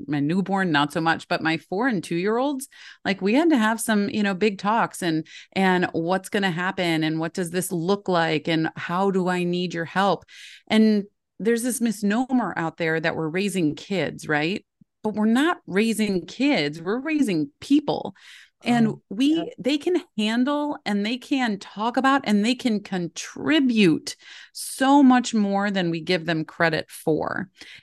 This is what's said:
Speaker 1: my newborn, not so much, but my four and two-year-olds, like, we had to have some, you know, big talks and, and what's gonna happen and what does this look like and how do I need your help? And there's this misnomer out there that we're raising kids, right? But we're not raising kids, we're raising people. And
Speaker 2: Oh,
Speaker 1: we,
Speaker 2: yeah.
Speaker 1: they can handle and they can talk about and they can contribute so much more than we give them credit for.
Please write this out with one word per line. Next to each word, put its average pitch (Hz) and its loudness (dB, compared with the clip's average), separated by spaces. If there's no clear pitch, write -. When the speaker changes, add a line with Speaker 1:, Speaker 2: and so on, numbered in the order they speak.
Speaker 1:
my 147 -2
newborn, 185 0
not 147 2
so 170 -2
much, 160 -2
but 175 -2
my 320 0
four 196 -4
and 196 -2
two-year-olds, 233 -2
like, 196 -2
we 202 2
had 320 4
to 311 4
have 220 2
some, 202 0
you 214 -2
know, 196 0
big 196 0
talks 202 -2
and, 160 -2
and 185 2
what's 180 -2
gonna 202 0
happen 175 -2
and 156 -2
what 165 -4
does 175 -4
this 175 -4
look 185 -2
like 165 0
and 160 0
how 190 -2
do 185 0
I 180 -2
need 175 -2
your 165 -6
help? 190 0
And 214 4
there's 226 0
this 240 -2
misnomer 233 0
out 165 -4
there 160 0
that 165 -2
we're 160 -2
raising 180 0
kids, - -6
right? 156 0
But 214 -4
we're 214 0
not 277 2
raising 196 0
kids, 165 0
we're 208 -4
raising 240 0
people. - 0
And 233 2
Speaker 2:
Oh, - -6
Speaker 1:
we, 269 0
Speaker 2:
yeah. 339 -2
Speaker 1:
they 277 0
can 339 0
handle 262 0
and 202 -2
they 254 -4
can 240 -2
talk 226 -4
about 269 4
and 208 2
they 247 2
can 226 -2
contribute 208 0
so 277 4
much 254 6
more 202 2
than 190 0
we 165 -2
give 165 0
them 160 0
credit 160 -2
for. - -4